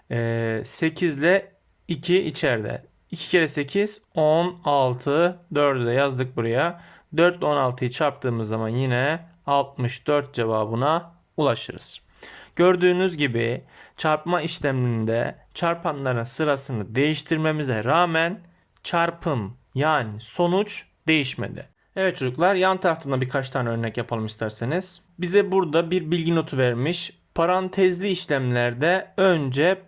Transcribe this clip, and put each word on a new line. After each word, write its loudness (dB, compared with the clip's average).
Ee, -2
sekiz -2
ile 2
iki 0
içeride. -2
İki -10
kere 4
sekiz, -4
on 2
altı. 2
Dördü 2
de 2
yazdık 0
buraya. 0
Dört 6
ile -2
on 2
altıyı 0
çarptığımız -2
zaman -2
yine 0
altmış -2
dört 0
cevabına 0
ulaşırız. -4
Gördüğünüz 4
gibi 0
çarpma 0
işleminde -2
çarpanların -2
sırasını -4
değiştirmemize 0
rağmen 0
çarpım -2
yani 0
sonuç -2
değişmedi. -2
Evet 0
çocuklar, 2
yan 2
taraftan -2
da 0
birkaç -2
tane -2
örnek -4
yapalım -4
isterseniz. -6
Bize 2
burada 2
bir -2
bilgi 0
notu -2
vermiş. -2
Parantezli 2
işlemlerde 0
önce 2